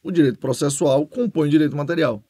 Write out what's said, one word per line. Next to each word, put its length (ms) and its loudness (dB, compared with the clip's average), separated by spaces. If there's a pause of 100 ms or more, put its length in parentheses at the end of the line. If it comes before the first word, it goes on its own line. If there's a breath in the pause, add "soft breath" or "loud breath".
o 120 -10
direito 260 2
processual 680 0
compõe 400 -2
o 20 0
direito 240 2
material. 560 -2